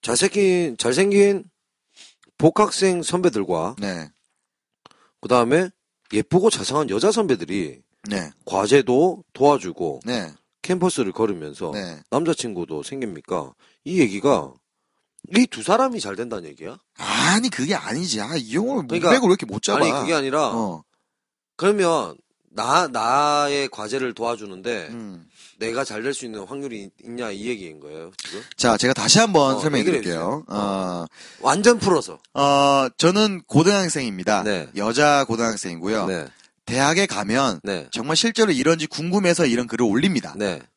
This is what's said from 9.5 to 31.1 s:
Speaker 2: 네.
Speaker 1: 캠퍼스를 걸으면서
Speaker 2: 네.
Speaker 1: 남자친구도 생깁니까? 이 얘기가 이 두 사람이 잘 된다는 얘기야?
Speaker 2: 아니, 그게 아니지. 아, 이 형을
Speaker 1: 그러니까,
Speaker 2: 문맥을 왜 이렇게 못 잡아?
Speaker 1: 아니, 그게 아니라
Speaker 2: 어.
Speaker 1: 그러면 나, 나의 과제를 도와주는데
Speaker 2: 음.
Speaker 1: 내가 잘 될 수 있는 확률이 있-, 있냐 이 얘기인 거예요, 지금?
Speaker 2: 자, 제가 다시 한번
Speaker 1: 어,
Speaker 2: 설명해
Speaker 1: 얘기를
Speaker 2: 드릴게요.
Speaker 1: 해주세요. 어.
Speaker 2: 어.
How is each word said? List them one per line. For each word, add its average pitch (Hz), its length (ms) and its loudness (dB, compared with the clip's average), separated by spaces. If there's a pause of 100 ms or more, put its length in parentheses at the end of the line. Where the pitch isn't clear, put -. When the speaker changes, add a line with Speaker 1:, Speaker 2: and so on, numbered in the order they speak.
Speaker 2:
네. 107 260 -6 (300)
Speaker 1:
캠퍼스를 170 500 0
걸으면서 85 600 -4
Speaker 2:
네. 87 260 -10 (100)
Speaker 1:
남자친구도 104 760 -4
생깁니까? 87 720 -8 (320)
이 175 140 -2
얘기가 98 520 2 (840)
이 247 120 6
두 - 160 -12
사람이 233 380 0
잘 98 160 -8
된다는 107 320 -8
얘기야? 78 280 -16 (200)
Speaker 2:
아니, 165 520 0
그게 156 260 -2
아니지. 135 440 -4
아, 123 160 -6
이 117 200 -6
형을 214 320 -2
Speaker 1:
그러니까, 165 200 0
Speaker 2:
문맥을 247 220 6
왜 - 20 8
이렇게 - 140 2
못 101 180 -6
잡아? 208 160 0
Speaker 1:
아니, - 120 4
그게 139 220 -2
아니라 139 400 0
Speaker 2:
어. 98 300 -4 (720)
Speaker 1:
그러면 170 640 0 (320)
나, 135 400 2
나의 143 800 0
과제를 120 440 -6
도와주는데 107 800 -8
Speaker 2:
음. 101 340 -14 (340)
Speaker 1:
내가 117 260 -4
잘 107 180 -8
될 139 100 -4
수 135 120 -10
있는 110 200 -10
확률이 123 380 -10
있-, 95 80 -18 (160)
있냐 117 240 -8
이 101 160 -10
얘기인 92 320 -10
거예요, 78 380 -16
지금? - 240 -12 (160)
Speaker 2:
자, 117 180 4
제가 123 180 2
다시 - 260 4
한번 156 360 4
Speaker 1:
어, - 60 -4
Speaker 2:
설명해 147 180 0
Speaker 1:
얘기를 135 220 2
Speaker 2:
드릴게요. 87 180 -2 (220)
Speaker 1:
해주세요. - 80 -20
어. 104 80 -6
Speaker 2:
어. 95 480 -4 (340)